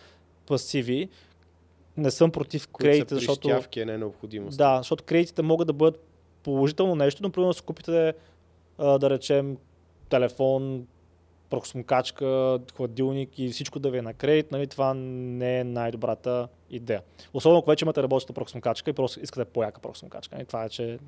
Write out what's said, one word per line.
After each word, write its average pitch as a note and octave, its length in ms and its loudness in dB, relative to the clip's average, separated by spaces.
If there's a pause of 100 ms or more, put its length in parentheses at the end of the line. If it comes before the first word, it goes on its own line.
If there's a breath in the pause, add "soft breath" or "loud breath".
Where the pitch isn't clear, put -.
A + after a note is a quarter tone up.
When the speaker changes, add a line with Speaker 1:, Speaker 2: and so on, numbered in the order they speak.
(480 soft breath)
Speaker 1:
пасиви. C3+ 640 -2 (880 soft breath)
Не C#3+ 140 0
съм E3 200 4
против D3+ 360 -6
Speaker 2:
Които - 180 -2
са D3 60 8
Speaker 1:
кредитите, D3 240 4
защото C#3 320 0
Speaker 2:
прищявки, B2 340 -2
а A2 40 -4
не A2 120 -6
необходимост. G#2+ 600 -10
Speaker 1:
Да, C3+ 200 6
защото B2+ 260 -4
кредитите E3+ 380 0
могат D#3+ 260 2
да D3+ 60 0
бъдат D#3 300 2 (400)
положително D3+ 520 2
нещо, C#3+ 280 2
но G3 80 0
примерно F3+ 180 2
да F3 40 2
си - 80 -8
купите, E3 520 0 (640 soft breath)
а, C#3 200 4
да C3+ 120 4
речем, C#3 480 0 (520)
телефон, C3 800 0 (640)
прахосмокачка, C3 1080 -2 (160)
хладилник C3 640 -4
и B2+ 100 -4
всичко C#3 300 -8
да C#3 120 -2
ви B2+ 60 -2
е B2 40 -4
на A2+ 120 -8
кредит, D3+ 380 2
нали, C#3 160 -4
това C3+ 260 0
не B2+ 680 -4
е B2+ 40 -2
най-добрата A#2+ 840 -4 (220)
идея. A#2 320 -6 (320 loud breath)
Особено, D#3+ 280 6
когато D3+ 100 4
вече D#3 140 2
имате D3+ 180 0
работеща C3 300 0
прахосмокачка B2 560 -6
и C#3+ 40 -2
просто B2+ 260 -2
искате B2 260 -8
по-яка A2 360 -4
прахосмокачка. - 540 -16
Нали, C3 100 -12
това A2+ 180 -8
вече A#2 440 -8